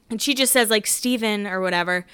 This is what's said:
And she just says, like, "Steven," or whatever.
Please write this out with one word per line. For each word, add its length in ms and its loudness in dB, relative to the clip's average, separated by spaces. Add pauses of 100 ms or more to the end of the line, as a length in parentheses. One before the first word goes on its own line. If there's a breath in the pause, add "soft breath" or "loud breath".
And 120 -6
she 120 0
just 180 2
says, 180 4
like, 180 2
"Steven," 600 -2
or 140 -4
whatever. 520 0